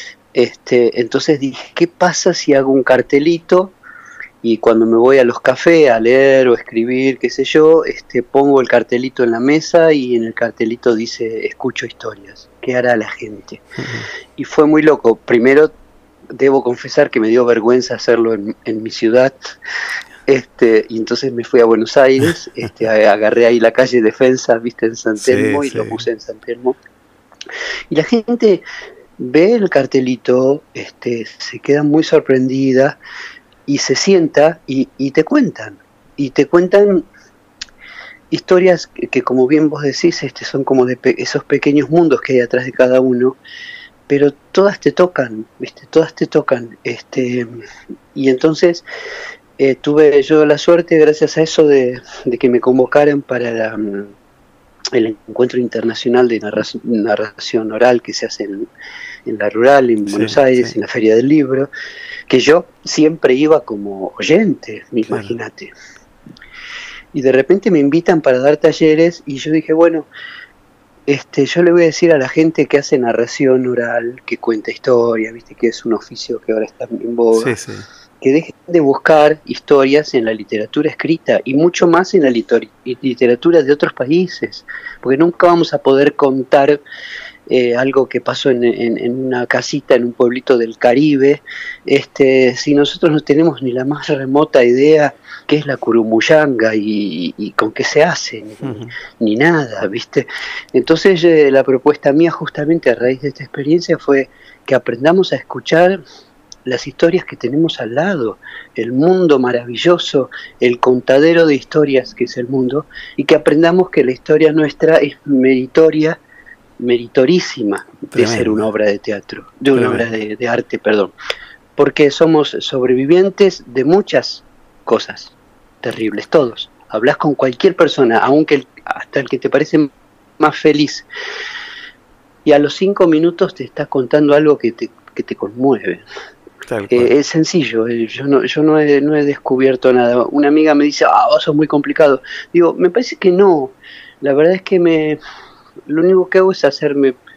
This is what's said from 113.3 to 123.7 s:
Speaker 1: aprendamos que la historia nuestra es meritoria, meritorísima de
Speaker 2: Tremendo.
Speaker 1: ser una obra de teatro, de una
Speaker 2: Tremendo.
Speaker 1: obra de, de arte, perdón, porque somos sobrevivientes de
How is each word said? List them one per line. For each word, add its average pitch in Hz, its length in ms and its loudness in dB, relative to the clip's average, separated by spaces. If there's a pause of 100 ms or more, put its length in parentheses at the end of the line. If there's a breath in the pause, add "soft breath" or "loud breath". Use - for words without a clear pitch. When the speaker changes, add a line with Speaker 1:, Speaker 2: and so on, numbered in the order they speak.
Speaker 1:
aprendamos 165 560 2
que 151 140 0
la 127 80 0
historia 151 400 2
nuestra 156 460 0
es 147 280 0
meritoria, 143 920 2 (580 loud breath)
meritorísima 120 1080 0 (140)
de - 60 -14
Speaker 2:
Tremendo. 117 300 -2
Speaker 1:
ser 107 120 -2
una 107 180 -2
obra 107 200 -2
de 101 120 -2
teatro, - 460 -10 (140)
de 135 120 2
una 127 180 4
Speaker 2:
Tremendo. 120 160 -2
Speaker 1:
obra 113 120 -6
de, 107 180 -8
de 120 120 -6
arte, 117 320 -4
perdón, 104 320 0 (640 loud breath)
porque 143 360 2
somos 156 480 2
sobrevivientes 156 1080 0
de 127 180 -4